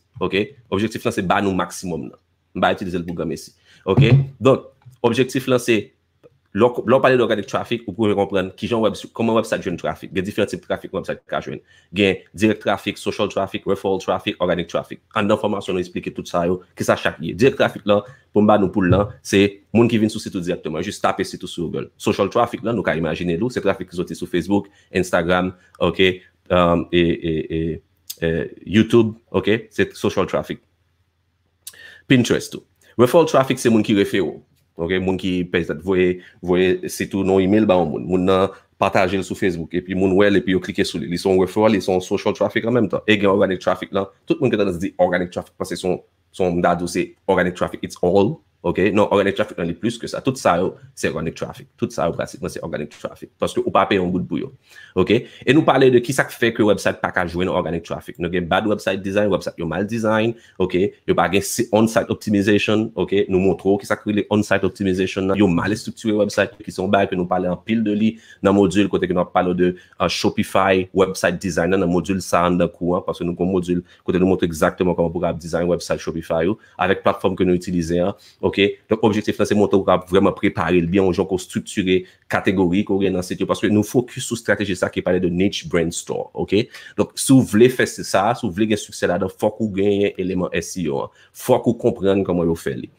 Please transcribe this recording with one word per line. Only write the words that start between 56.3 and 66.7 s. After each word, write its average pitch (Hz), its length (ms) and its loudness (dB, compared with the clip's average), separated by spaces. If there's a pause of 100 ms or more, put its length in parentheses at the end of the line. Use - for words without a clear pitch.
que 117 100 0
website 98 380 2
pas 87 100 -2
qu'à 90 160 -2
jouer 87 200 -2
dans 78 80 -2
organic 85 300 -2
traffic. - 340 -12
Nous 85 100 -4
avons 87 180 -2
bad 95 200 0
website 101 340 -2
design, 101 280 0
website 87 280 -2
yo 85 100 -6
mal 82 200 -2
design. 110 480 0 (240)
Ok? 90 180 0 (300)
Yo 95 80 2
pas 87 140 2
gain 95 120 2
si-, - 320 -4
on-site 110 380 2
optimization. 104 840 0
Ok? 90 200 -2 (140)
Nous 92 100 2
montrons 98 400 2
qui - 80 -10
ça 104 100 -2
crée - 160 -6
les 101 180 0
on-site 101 340 2
optimization. 95 720 0
Yo 101 120 4
mal 87 300 0
structuré 110 360 -6
website 104 380 0 (120)
qui 87 100 -14